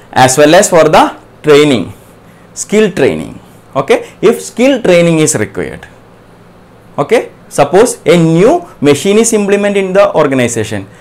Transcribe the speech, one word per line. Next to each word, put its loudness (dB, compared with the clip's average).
as 0
well 4
as 2
for 2
the 2
training, 2
skill -2
training. -4
Okay, -2
if 0
skill -2
training 2
is 0
required, -8
okay, -2
suppose 0
a 2
new 2
machine 0
is 2
implemented -2
in -6
the 2
organization, -2